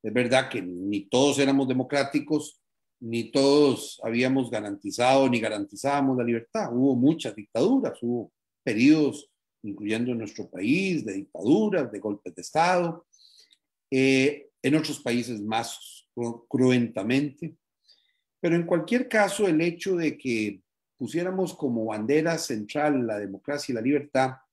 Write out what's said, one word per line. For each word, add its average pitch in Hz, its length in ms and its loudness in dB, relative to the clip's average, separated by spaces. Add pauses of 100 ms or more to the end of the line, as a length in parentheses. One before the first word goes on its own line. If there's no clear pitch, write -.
Es 107 100 -8
verdad 127 360 0
que 110 140 -6
ni 95 400 -6
todos 135 360 2
éramos 139 300 2
democráticos, 139 880 -2 (460)
ni 117 280 -4
todos 139 760 4
habíamos 123 460 0
garantizado 120 800 0
ni 120 100 0
garantizábamos 127 800 -2
la 120 60 0
libertad. 120 460 -4
Hubo 127 260 2
muchas 135 380 2
dictaduras, 165 680 0
hubo 120 280 -4 (320)
periodos, 131 680 2 (320)
incluyendo 107 500 -4
en 117 60 -2
nuestro 104 320 -10
país, 151 560 0
de 98 80 -6
dictaduras, 135 760 0
de 107 80 -10
golpes 101 360 -8
de 90 80 -16
Estado, 170 640 0 (840)
eh, 135 600 2 (100)
en - 140 2
otros 151 260 -2
países 120 400 -4
más - 760 -8
cru-, 117 320 -8
cruentamente. 127 1080 0 (840)
Pero 170 180 2
en 170 100 0
cualquier 180 420 0
caso, 202 400 2
el 156 140 4
hecho 175 340 -2
de 156 220 -2
que 107 420 -4 (380)
pusiéramos 175 560 -4
como 117 320 -2
bandera 143 500 0
central 131 680 -2
la 107 120 -4
democracia 104 540 -8
y 117 40 -2
la 110 60 -4
libertad 131 500 0 (200)